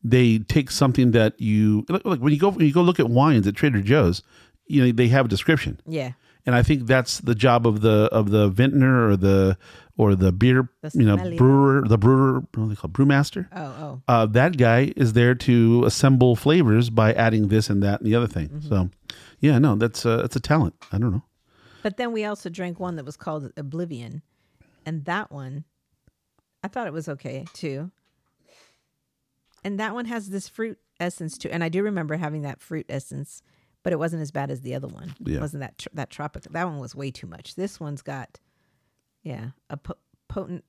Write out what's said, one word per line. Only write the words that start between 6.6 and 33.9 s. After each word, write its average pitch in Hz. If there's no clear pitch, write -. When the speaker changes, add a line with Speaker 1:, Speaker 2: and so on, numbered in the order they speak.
Speaker 1:
think 131
that's 131
the 120
job 117
of 107
the, 107
of 107
the 107
vintner 127
or 101
the, 95
or 101
the 92
beer, 123
Speaker 2:
The 151
Speaker 1:
you 127
know, 101
Speaker 2:
sommelier. 170
Speaker 1:
brewer, 139
the 110
brewer, 131
what -
do 110
they 104
call -
it? 92
Brewmaster? 143
Speaker 2:
Oh, 180
oh. 139
Speaker 1:
Uh, 117
that 131
guy 123
is 120
there 120
to 120
assemble 127
flavors 120
by 113
adding 110
this 110
and 101
that 101
and 110
the 110
other 120
thing. 80
Speaker 2:
Mm-hmm. 151
Speaker 1:
So, 92
yeah, 135
no, 131
that's 110
a, 117
that's -
a 139
talent. 147
I 101
don't 107
know. 92
Speaker 2:
But 196
then 240
we 220
also 208
drank 175
one 180
that 139
was 151
called 151
Oblivion. 147
And 156
that 185
one, 139
I -
thought 233
it 147
was 156
okay, 135
too. 151
And 196
that 214
one 240
has 220
this 190
fruit -
essence, 175
too. -
And 170
I 165
do 185
remember 175
having 156
that 139
fruit -
essence, -
but 175